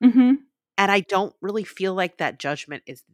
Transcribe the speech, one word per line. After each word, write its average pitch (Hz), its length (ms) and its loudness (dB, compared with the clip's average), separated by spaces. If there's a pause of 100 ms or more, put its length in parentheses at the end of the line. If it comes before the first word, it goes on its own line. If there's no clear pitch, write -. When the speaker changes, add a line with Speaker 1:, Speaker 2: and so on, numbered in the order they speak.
Speaker 1:
Mm-hmm. 247 320 6 (440)
Speaker 2:
And 196 140 2
I 202 80 2
don't 190 420 -4
really 202 220 -6
feel 185 300 -6
like 185 240 -6
that 139 200 -6
judgment 147 480 -8
is - 160 -18 (120)